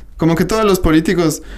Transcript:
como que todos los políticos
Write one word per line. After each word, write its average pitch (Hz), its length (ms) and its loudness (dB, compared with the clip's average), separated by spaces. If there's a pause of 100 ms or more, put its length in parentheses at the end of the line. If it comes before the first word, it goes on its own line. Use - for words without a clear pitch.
(160)
como 165 200 0
que 175 100 0
todos 220 180 -2
los 190 160 2
políticos 165 600 2 (160)